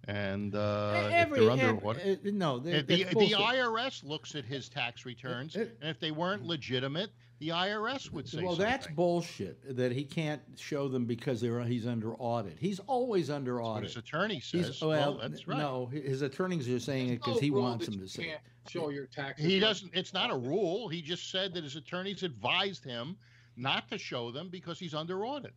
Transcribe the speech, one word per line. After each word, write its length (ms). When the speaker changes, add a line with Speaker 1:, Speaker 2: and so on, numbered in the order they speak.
Speaker 1:
And, 480
uh, 560
Speaker 2:
Every, 260
Speaker 1:
if 60
they're 80
under 180
Speaker 2:
ev-, 160
Speaker 1:
audit, 400
Speaker 2:
uh, 80
no, 260
they, 200
Speaker 1:
uh, 60
the, 180
Speaker 2:
that's 60
Speaker 1:
the 40
Speaker 2:
bullshit. 260
Speaker 1:
I 220
R 180
S 240
looks 320
at 100
his 220
tax 380
returns, 500
Speaker 2:
It, 60
it 200
Speaker 1:
and 80
if 100
they 120
weren't 320
legitimate, 680
the 120
I 200
R 160
S 240
would 160
say 160
Speaker 2:
Well, 120
that's 300
Speaker 1:
something. 100
Speaker 2:
bullshit 800
that 160
he 120
can't 380
show 300
them 180
because 340
they're, 240
he's 220
under 300
audit. 440
He's 220
always 480
under 260
Speaker 1:
That's 80
what 60
Speaker 2:
audit. 200
Speaker 1:
his 80
attorney 380
Speaker 2:
He's, 320
Speaker 1:
says. 140
Speaker 2:
well, 80
Speaker 1:
Well, 280
that's 180
right. 100
Speaker 2:
no, 340
hi-, 80
his 240
attorneys 460
are 100
saying 280
it 20
Speaker 3:
There's 140
Speaker 2:
'cause 120
Speaker 3:
no 60
Speaker 2:
he 100
Speaker 3:
rule 100
Speaker 2:
wants 240
Speaker 3:
that 60
Speaker 2:
them 80
to 60
Speaker 3:
you 40
Speaker 2:
say 140
it. 40
Speaker 3:
can't 140
show 200
your 160
taxes. 400
Speaker 1:
He 140
doesn't. 340
It's 200
not 180
a 40
rule. 520
He 160
just 260
said 240
that 100
his 120
attorneys 480
advised 600
him 340
not 340
to 100
show 320
them 180
because 300
he's 160
under 300
audit. 300